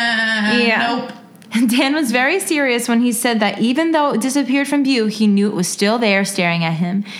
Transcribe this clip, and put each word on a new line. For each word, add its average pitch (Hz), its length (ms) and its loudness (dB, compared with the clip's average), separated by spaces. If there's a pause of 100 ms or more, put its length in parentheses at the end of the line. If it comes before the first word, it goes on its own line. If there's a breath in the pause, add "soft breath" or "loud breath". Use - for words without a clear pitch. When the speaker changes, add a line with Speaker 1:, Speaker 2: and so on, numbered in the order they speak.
(560)
Speaker 1:
Yeah. 226 320 2
Speaker 2:
nope. 240 240 -6 (380)
Speaker 1:
<laughs> 240 180 0
Dan 269 260 2
was 294 180 0
very 269 280 2
serious 262 480 0
when 233 120 2
he 247 100 2
said 226 300 0
that 202 180 0
even 262 340 0
though 294 200 2
it 220 80 0
disappeared 269 480 0
from 285 160 0
view, 247 220 2
he 214 200 0
knew 202 220 2
it 208 60 -2
was 175 120 -2
still 208 320 0
there 202 240 2
staring 175 400 -2
at 165 120 -2
him. 180 300 -2 (160 loud breath)